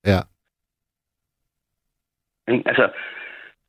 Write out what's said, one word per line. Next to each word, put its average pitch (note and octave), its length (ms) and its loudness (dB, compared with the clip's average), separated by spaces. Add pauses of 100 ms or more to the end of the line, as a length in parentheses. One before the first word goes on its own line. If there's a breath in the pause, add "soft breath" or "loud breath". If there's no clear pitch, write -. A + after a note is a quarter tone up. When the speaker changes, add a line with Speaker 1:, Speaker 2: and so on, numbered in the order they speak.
Speaker 1:
Ja. F#2+ 140 4 (2250)
Speaker 2:
Ikke? - 160 0
Altså, A#2 220 4 (800 loud breath)